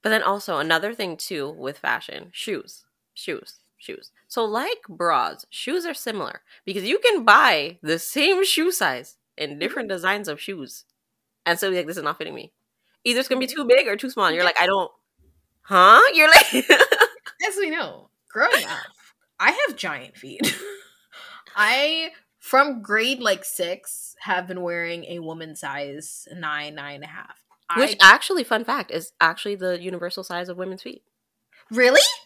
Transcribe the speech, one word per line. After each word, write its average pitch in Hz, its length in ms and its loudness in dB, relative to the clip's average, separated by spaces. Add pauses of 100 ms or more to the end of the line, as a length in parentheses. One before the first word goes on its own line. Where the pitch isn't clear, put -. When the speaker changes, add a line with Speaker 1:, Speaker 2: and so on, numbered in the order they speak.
Speaker 1:
But 220 80 -2
then 220 120 0
also 190 360 -4
another 165 360 -2
thing 180 220 -8
too 147 340 -8
with 151 280 -12
fashion, - 540 -8
shoes, - 520 -12 (300)
shoes, - 460 -14 (180)
shoes. - 320 -18 (160)
So 233 180 -4
like 262 440 -6
bras, 151 600 -2
shoes 339 380 -8
are 320 80 -8
similar 202 480 -10 (220)
because 190 180 -8
you 254 160 -2
can 403 260 0
buy 185 580 4
the 165 180 -2
same 359 440 0
shoe 349 280 0
size 135 460 -4 (180)
in 147 240 -10
different 214 280 -6
Speaker 2:
Mm-hmm. 190 80 -4
Speaker 1:
designs 190 320 -4
of 151 120 -10
shoes 170 440 -14 (600)
and 170 100 2
still 196 140 -2
be 180 60 -2
like, 170 100 -4
"This 170 100 -10
is 160 60 -10
not 151 160 -6
fitting 156 160 -12
me." - 160 -18 (540)
Either 240 160 0
it's 262 80 -4
gonna 262 100 -2
be 262 80 -4
Speaker 2:
Mm-hmm. 254 160 -12
Speaker 1:
too - 60 -4
big 254 180 6
or 202 100 -2
too 254 140 -8
small. 202 160 0
And 160 80 2
you're 175 80 -2
Speaker 2:
Yeah. 180 60 4
Speaker 1:
like, 160 120 2
"I 175 60 4
don't," 190 240 0 (720)
huh? 196 400 10 (120)
You're 311 140 6
like - 240 8
<laughs> - 960 2
Speaker 2:
As 392 80 -6
we 381 140 -4
know, 262 380 -10 (200)
growing 311 380 0
up, 165 120 -8 (600)
I 208 120 4 (180)
have - 80 -8
giant 143 400 -10
feet. - 240 -16 (640)
<laughs> - 540 -18
I, 294 540 0 (280)
from 262 440 2
grade, 226 380 -2
like, 196 240 -2
six, - 760 -10
have 180 260 -4
been 185 160 -10
wearing 170 420 -8
a 175 140 -12
woman 160 380 -14
size 143 800 -12
nine, 151 420 -8
nine 143 200 -12
and 143 80 -18
a 147 40 -20
half. - 300 -20 (380)
Speaker 1:
Which 285 240 0
Speaker 2:
I 196 140 12
Speaker 1:
actually, 320 300 0
fun 226 200 -2
fact, 262 260 -4
is - 300 -8
actually 196 360 0
the 180 240 -4
universal 180 420 -10
size 180 260 -10
of 175 80 -10
women's 185 260 -10
feet. - 200 -16 (680)
Speaker 2:
Really? 247 300 6 (260)